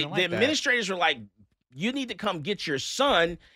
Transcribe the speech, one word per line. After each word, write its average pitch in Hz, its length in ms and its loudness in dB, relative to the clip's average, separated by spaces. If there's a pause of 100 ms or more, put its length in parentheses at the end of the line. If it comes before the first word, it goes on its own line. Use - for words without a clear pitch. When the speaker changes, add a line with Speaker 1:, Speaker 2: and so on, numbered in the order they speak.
Speaker 1:
the, 147 40 -10
Speaker 2:
like - 120 2
Speaker 1:
the - 60 2
Speaker 2:
that. 170 60 -2
Speaker 1:
administrators 247 560 2
were 190 60 -2
like, 160 220 2 (520)
"You 190 220 -4
need 262 160 -4
to 233 80 -10
come 185 240 -4
get 185 260 -4
your 139 140 -2
son 175 580 2 (180)